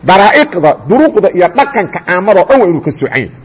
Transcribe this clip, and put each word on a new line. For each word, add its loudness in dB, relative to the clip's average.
Daraa'iqda, 2
duruqda 2
iyo 2
dhaqanka -2
caamada 0
oo 2
dhan 4
waa 2
inuu -2
ka -6
soocan -6
yahay. -8